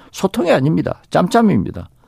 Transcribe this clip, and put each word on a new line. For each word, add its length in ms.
소통이 400
아닙니다. 600
짬짬입니다. 800